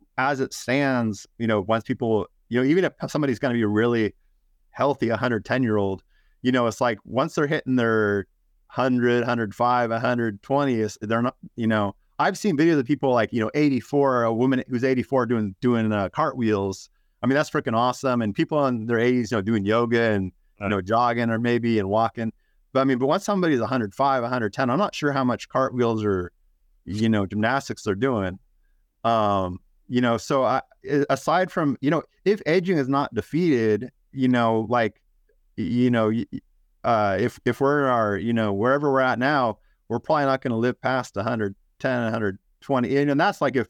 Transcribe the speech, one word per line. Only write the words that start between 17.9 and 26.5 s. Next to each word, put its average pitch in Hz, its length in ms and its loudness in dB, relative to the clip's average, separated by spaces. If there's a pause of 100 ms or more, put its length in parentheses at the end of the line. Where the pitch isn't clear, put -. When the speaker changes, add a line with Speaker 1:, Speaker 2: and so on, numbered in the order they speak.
Speaker 1:
And 107 140 -2
people 151 320 0
in 117 180 -4
their 117 140 0
eighties, 120 320 2
you 120 60 0
know, 101 40 0
doing 104 240 0
yoga 117 360 2
and, 104 240 2
you 90 60 -8 (340)
Speaker 2:
Right. 98 40 -2
Speaker 1:
know, 101 120 0
jogging 117 480 0
or 113 100 0
maybe 117 400 0
and 95 100 -2
walking. 113 440 -2 (400)
But 135 80 2
I - 20 2
mean, 135 140 2
but 131 100 0
once 180 160 0
somebody's 175 380 0
a 107 60 -2
hundred 113 280 -4
five, 135 280 0
a 117 60 -4
hundred 117 220 -2
ten, 131 180 -2
I'm 127 80 0
not 202 160 -2
sure 147 200 -2
how 135 100 0
much 120 240 -2
cartwheels 120 560 0
or, 92 280 0 (540)